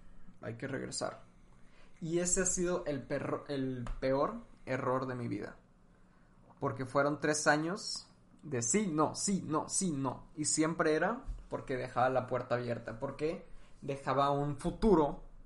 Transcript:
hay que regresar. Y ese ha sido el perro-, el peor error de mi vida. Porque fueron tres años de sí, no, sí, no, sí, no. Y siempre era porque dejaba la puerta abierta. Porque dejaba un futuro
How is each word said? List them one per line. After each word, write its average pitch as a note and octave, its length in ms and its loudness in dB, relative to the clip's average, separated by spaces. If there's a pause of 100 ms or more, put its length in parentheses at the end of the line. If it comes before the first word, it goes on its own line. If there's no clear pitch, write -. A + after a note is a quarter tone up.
(400)
hay A2 140 -8
que C3+ 140 -8
regresar. B2+ 540 -6 (800)
Y E3+ 200 0
ese F3+ 220 2
ha F3+ 40 2
sido F3 400 0
el C#3+ 200 -2
perro-, C3+ 420 -2
el C3 360 -2 (160)
peor C3+ 340 2 (300)
error C3 420 0
de B2+ 80 -4
mi A#2+ 140 -4
vida. - 280 -4 (1040)
Porque C3+ 260 -2
fueron D3 340 2
tres D3+ 260 2
años D#3+ 600 2 (360)
de C3 200 -2
sí, G#3 240 4
no, D3+ 280 2
sí, F#3 320 0
no, D3+ 220 0
sí, F#3 240 0
no. C3+ 320 -2 (120)
Y D3+ 80 -2
siempre D#3 500 4
era G3 300 2 (260)
porque - 260 -4
dejaba B2 340 2
la B2 160 2
puerta B2 280 0
abierta. A#2 460 -4
Porque D3+ 440 -4 (380)
dejaba C#3 480 2
un C#3+ 260 2
futuro F3 640 4 (240)